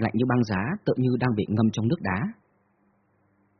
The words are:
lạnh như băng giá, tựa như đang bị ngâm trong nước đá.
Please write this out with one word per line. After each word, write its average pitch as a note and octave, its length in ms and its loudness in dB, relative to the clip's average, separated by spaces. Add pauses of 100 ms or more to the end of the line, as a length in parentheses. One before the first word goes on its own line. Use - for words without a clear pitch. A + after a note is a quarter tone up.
lạnh - 120 0
như A#2+ 140 2
băng B2 140 2
giá, G2 180 -2 (240)
tựa - 120 0
như B2+ 220 2
đang B2 160 2
bị G#2 140 0
ngâm A2 220 4
trong A2 160 -2
nước D#3 140 -2
đá. F#2+ 180 -2 (1400)